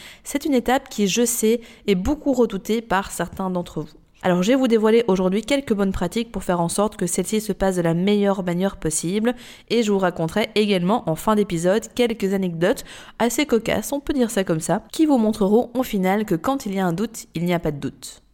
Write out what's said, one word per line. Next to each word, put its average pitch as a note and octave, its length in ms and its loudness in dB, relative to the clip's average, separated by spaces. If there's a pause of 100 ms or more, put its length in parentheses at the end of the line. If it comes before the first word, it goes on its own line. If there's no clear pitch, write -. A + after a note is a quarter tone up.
(220)
C'est - 240 -6
une D4 80 2
étape B3 340 0
qui, G3+ 200 0
je A3 180 2
sais, A3+ 340 0 (260)
est G3+ 80 2
beaucoup C#4 380 -2
redoutée A3+ 480 0
par G3 300 -2
certains F#3 400 -6
d'entre F3 320 -6
vous. - 160 -16 (240)
Alors F3+ 200 2
je G3+ 100 4
vais C4+ 40 6
vous C4 100 2
dévoiler A3 400 4
aujourd'hui F#3+ 360 2
quelques C#4 320 0
bonnes G3 180 0
pratiques A3+ 400 -4
pour F#3+ 100 -6
faire F3 200 0
en E3+ 80 0
sorte G#3 260 0
que F#3 100 -2
celle-ci G3 360 -2
se G#3 100 -6
passe F#3+ 240 0
de F3 60 0
la E3 100 2
meilleure G3 520 2
manière F3+ 340 -2
possible G#3 560 -2 (340)
et A#3 140 2
je G#3 100 2
vous G3 60 2
raconterai F3+ 560 0
également G#3 520 2
en D#3+ 100 -2
fin A3 180 0
d'épisode G3+ 600 0
quelques A#3 380 0
anecdotes F#3 520 0 (340)
assez A#3+ 260 0
cocasses, A3+ 480 0
on C#4+ 80 -4
peut D4+ 140 -6
dire A#3+ 160 0
ça G3+ 120 -2
comme E3+ 180 -2
ça, E3+ 300 -2
qui D#4+ 140 2
vous C#4+ 140 4
montreront G#3+ 560 2
au C4 80 -2
final G3+ 420 0
que G#3 100 0
quand C4+ 300 -2
il G3 120 -6
y G3 40 -2
a F#3+ 60 0
un E3+ 80 0
doute, G#3+ 400 -6
il E3 100 -4
n'y F3+ 80 2
a E3+ 60 2
pas D#3+ 140 -2
de C#3+ 60 -10
doute. - 440 -12 (120)